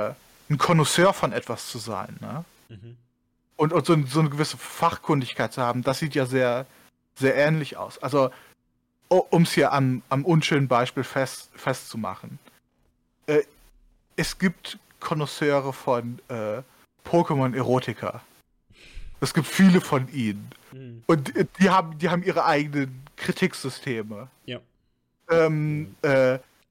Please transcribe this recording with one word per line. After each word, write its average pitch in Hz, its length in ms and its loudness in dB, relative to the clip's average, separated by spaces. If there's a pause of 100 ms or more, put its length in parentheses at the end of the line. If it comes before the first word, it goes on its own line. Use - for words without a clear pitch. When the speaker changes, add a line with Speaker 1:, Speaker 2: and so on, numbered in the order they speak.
(500)
Speaker 1:
ein 147 80 0
Connoisseur 170 560 4
von 147 180 -2
etwas 117 380 -8
zu - 80 -12
sein, 104 440 -10
ne? 117 220 -10 (260)
Speaker 2:
Mhm. 117 280 -20 (580)
Speaker 1:
Und, 156 180 2
und 160 120 2
so 175 80 4
ein, 151 140 2
so 139 140 0
eine 156 80 2
gewisse 143 280 -4
Fachkundigkeit - 960 -2
zu 135 80 -4
haben, 120 220 0
das 131 160 -2
sieht 151 160 -4
ja 139 100 2
sehr, 127 400 0 (480)
sehr 131 220 2
ähnlich 151 420 0
aus. 95 240 -12
Also, 131 300 2 (800)
o-, 185 200 4
um's 175 220 4
hier 143 220 2
am, 131 360 0
am 135 160 0
unschönen 156 420 2
Beispiel 123 360 0
fest, - 500 -6
festzumachen. 117 840 -8 (880)
Äh, 151 140 2 (720)
es - 240 -4
gibt - 400 -4 (220)
Connoisseure 143 720 0
von, 120 460 -4 (100)
äh, 110 320 -6 (440)
Pokémon-Erotika. 127 1160 0 (960)
Es - 140 -4
gibt 156 140 0
viele 185 340 6
von 131 300 -2
ihnen. 110 380 -4 (220)
Speaker 2:
Mhm. 123 340 -18
Speaker 1:
Und, 156 300 0
äh, 175 100 2 (140)
die 185 100 6
haben, 170 300 2
die 170 100 0
haben 175 140 -2
ihre 165 220 0
eigenen 143 580 -2 (140)
Kritiksysteme. 120 1120 -6 (160)
Speaker 2:
Ja. 123 160 -12 (680)
Speaker 1:
Ähm, 156 520 2
Speaker 2:
Mhm. 98 200 -14
Speaker 1:
äh, 131 380 4 (320)